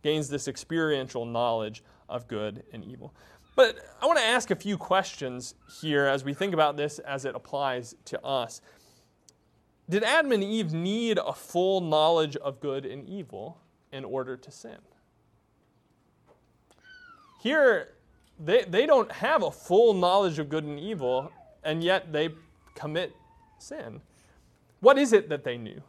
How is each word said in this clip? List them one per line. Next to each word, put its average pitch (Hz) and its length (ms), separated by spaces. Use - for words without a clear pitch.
gains 151 260
this 139 180
experiential 135 760
knowledge 117 580
of 117 200
good 107 440
and 107 140
evil. 127 280
But 247 240
I 254 40
want 320 140
to 233 60
ask 226 260
a 175 40
few 202 220
questions 135 800
here 147 240
as 139 180
we 143 100
think 190 200
about 151 240
this 147 220
as 139 260
it 131 100
applies 127 600
to - 180
us. 127 380
Did 202 140
Adam 285 280
and 202 120
Eve 202 280
need 202 460
a - 160
full 185 480
knowledge 156 560
of 135 220
good 135 260
and 123 240
evil 160 480
in 135 140
order 127 320
to 135 140
sin? - 260
Here, 254 480
they, 190 240
they 185 220
don't 269 260
have 247 320
a 147 80
full 214 420
knowledge 180 460
of 151 80
good 151 160
and 147 160
evil, 135 520
and 160 200
yet 180 300
they 156 160
commit 156 400
sin. 147 440
What 262 180
is 262 160
it 180 160
that 147 140
they 123 140
knew? 117 320